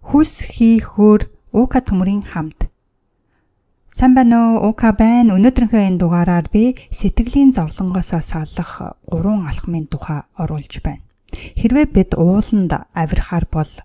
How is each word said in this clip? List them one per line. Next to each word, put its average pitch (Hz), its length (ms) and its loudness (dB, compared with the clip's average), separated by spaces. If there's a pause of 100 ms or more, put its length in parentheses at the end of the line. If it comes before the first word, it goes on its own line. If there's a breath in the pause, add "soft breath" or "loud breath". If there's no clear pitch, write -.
Хүс, 311 480 0
хий, 226 320 2
хөөр, 208 480 2 (240)
уука 247 240 0
төмрийн 196 480 -2
хамт. 156 400 -6 (1300)
Сайн 254 240 4
байна 233 400 4
уу? 214 160 0
Уука 226 160 2
байна. 220 480 4
Өнөөдрийнхөө 233 400 2
энэ 185 240 0
дугаараар 175 480 0
би 240 240 2 (160 loud breath)
сэтгэлийн 254 640 2
зовлонгоос 180 560 -4
салах - 960 -8
гурван 185 400 -2
алхмын 160 400 -6
тухай 151 480 -10
оруулж 156 480 -8
байна. - 240 -10 (240)
Хэрвээ - 640 0
бид 190 240 2
ууланд 180 560 0 (240)
авирахаар 165 480 -2
бол 156 240 -6 (140)